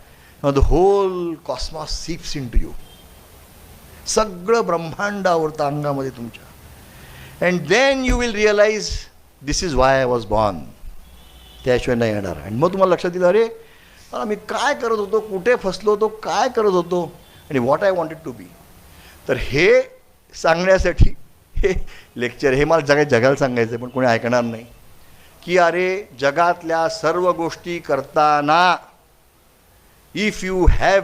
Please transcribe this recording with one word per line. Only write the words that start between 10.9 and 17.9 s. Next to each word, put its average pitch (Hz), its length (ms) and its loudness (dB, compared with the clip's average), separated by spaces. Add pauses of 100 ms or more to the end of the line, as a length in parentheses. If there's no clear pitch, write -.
त्याशिवाय 123 300 0
नाही 117 160 0
येणार. 98 340 -4
आणि 101 100 -8
मग 160 160 0
तुम्हाला 190 220 2
लक्षात 180 200 -4
येईल, 180 120 -2
"अरे, 214 220 2 (680)
मला 247 100 -6
मी 214 120 -4
काय 208 380 -4
करत 233 260 -4
होतो, 202 200 -2
कुठे 208 360 -2
फसलो 208 360 -4
होतो, 208 160 0
काय 214 420 -2
करत 214 220 0
होतो 175 400 0 (380)
आणि 139 100 0
what 135 200 2
I 202 100 2
wanted 160 380 -4